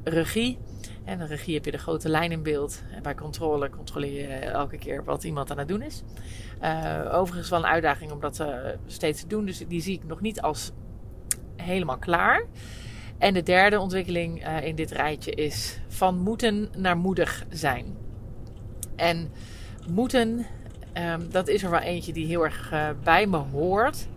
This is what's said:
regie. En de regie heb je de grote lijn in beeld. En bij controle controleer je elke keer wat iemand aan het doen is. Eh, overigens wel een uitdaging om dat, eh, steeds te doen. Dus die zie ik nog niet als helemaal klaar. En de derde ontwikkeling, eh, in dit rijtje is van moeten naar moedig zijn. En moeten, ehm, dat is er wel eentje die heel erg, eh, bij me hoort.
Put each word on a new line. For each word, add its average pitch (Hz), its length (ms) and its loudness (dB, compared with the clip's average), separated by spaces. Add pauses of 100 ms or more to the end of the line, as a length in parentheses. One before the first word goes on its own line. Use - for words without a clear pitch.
regie. 190 540 2 (460)
En 190 140 -6
de 165 80 -6
regie 151 280 -4
heb 151 100 -2
je 143 60 -2
de 143 80 -4
grote 160 300 -2
lijn 165 240 2
in 160 100 -2
beeld. 147 400 -2 (120)
En 180 80 -10
bij 143 120 -2
controle 147 560 0
controleer 143 580 -6
je 135 60 -6
elke 143 440 -2
keer 143 260 -6
wat 143 200 -2
iemand 147 260 -2
aan 143 80 -4
het 143 100 -4
doen 208 140 -2
is. 302 200 -8 (580)
Eh, 156 400 0 (120)
overigens 175 380 2
wel 175 80 4
een 165 80 2
uitdaging 156 440 4
om 143 100 -8
dat, 147 200 -4
eh, 143 160 -2 (300)
steeds 156 340 0
te - 60 -12
doen. 214 180 0
Dus 185 140 -4 (100)
die 170 120 -2
zie 190 140 -2
ik - 100 -6
nog 156 160 -8
niet 214 200 -2
als - 320 -2 (840)
helemaal 175 420 0
klaar. 202 460 4 (720)
En 196 160 6
de 180 80 4
derde 190 380 8
ontwikkeling, 175 640 -2
eh, 160 200 -2
in 160 100 -2
dit 160 160 -2
rijtje 147 400 -2
is - 580 -2
van 185 300 4
moeten 208 580 2
naar 185 200 4
moedig 175 520 2
zijn. 123 480 -2 (1000)
En 165 360 2 (560)
moeten, 233 580 4 (460)
ehm, 170 280 -2 (100)
dat 185 180 4
is 208 140 4
er 180 80 0
wel 170 100 6
eentje 170 320 -4
die 156 140 -2
heel 165 180 4
erg, - 280 -2
eh, 151 160 2 (140)
bij 180 240 8
me 185 100 2
hoort. 156 800 2